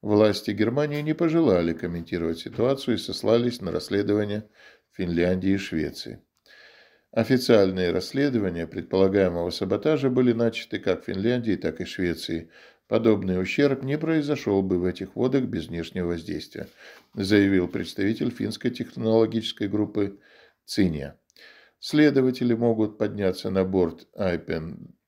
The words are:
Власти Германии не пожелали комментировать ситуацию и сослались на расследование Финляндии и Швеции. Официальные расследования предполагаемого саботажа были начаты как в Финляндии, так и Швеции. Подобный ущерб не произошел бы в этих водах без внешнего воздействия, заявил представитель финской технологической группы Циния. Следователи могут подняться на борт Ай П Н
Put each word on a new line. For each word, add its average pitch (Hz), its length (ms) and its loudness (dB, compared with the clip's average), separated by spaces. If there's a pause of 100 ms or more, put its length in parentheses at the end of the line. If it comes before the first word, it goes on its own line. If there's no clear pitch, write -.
Власти 104 500 4
Германии 139 500 0
не 151 120 -2
пожелали 151 600 2
комментировать 82 680 -4
ситуацию 127 560 -2
и - 20 -4
сослались 117 600 0
на 87 140 -6
расследование 101 720 -2 (480)
Финляндии 90 580 0
и 98 60 2
Швеции. 78 640 -6 (920)
Официальные 101 800 4
расследования 95 760 -2
предполагаемого 95 800 2
саботажа 131 600 0
были 127 220 4
начаты 113 480 -2
как 92 220 -2
в - 60 -16
Финляндии, 107 500 -2
так 80 240 -6
и 87 40 -6
Швеции. 82 640 -4 (380)
Подобный 104 540 2
ущерб 135 400 0
не 135 160 -4
произошел 147 640 0
бы 95 160 0
в 87 80 0
этих 92 300 -6
водах 127 300 0
без 78 240 -6
внешнего 85 400 -6
воздействия, 82 580 -8 (480)
заявил 98 520 4
представитель 104 600 -4
финской 110 400 -4
технологической 110 1000 0
группы 101 520 -2 (460)
Циния. 78 540 -2 (600)
Следователи 131 760 2
могут 113 460 0
подняться 98 500 -2
на 95 140 2
борт 92 520 0
Ай 90 220 -2
П 80 160 -6
Н 82 420 -10 (120)